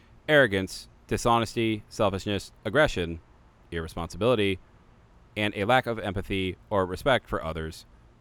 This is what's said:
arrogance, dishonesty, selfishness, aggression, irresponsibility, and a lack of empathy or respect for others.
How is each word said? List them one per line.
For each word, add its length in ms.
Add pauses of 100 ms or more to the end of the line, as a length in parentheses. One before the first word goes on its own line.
(280)
arrogance, 640 (180)
dishonesty, 840
selfishness, 640 (140)
aggression, 540 (520)
irresponsibility, 880 (800)
and 180
a 100
lack 200
of 140
empathy 580 (140)
or 160
respect 400
for 160
others. 420 (360)